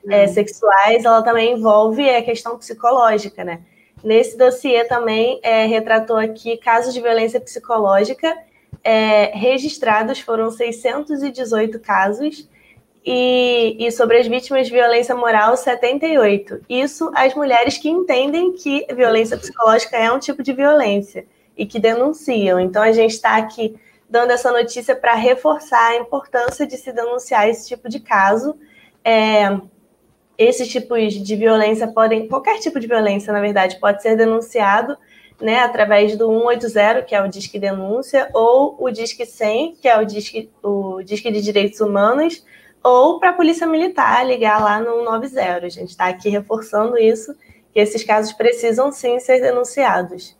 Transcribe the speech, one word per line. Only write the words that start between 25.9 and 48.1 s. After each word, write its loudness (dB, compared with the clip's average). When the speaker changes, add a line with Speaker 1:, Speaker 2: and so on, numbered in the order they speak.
Speaker 1:
a -2
importância -4
de -14
se -14
denunciar -2
esse -4
tipo -12
de -10
caso. 0
É, 2
esses 2
tipos -4
de -6
violência 2
podem, 0
qualquer -2
tipo -6
de -10
violência, -2
na -2
verdade, -2
pode 0
ser 0
denunciado, 0
né, -2
através 2
do 0
um 2
oito 0
zero, 2
que -8
é 2
o -2
Disque -12
Denúncia, -4
ou 2
o -2
Disque -10
cem, -4
que -4
é 6
o 2
Disque, -10
o -4
Disque -6
de -2
Direitos -2
Humanos, 0
ou 4
pra 2
Polícia 0
Militar, 0
ligar 0
lá 0
no -2
um -4
nove -4
zero. -4
A -10
gente -14
tá -2
aqui -4
reforçando -2
isso, 0
que 2
esses 0
casos -2